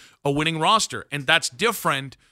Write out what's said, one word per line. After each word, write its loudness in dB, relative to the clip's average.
a 2
winning 0
roster, 0
and -8
that's 2
different -2